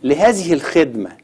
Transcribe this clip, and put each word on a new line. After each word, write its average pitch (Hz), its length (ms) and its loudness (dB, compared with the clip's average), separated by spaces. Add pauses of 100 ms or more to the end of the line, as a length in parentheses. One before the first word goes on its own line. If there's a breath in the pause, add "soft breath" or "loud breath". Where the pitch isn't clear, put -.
لهذه 175 500 2
الخدمة 127 580 0 (120)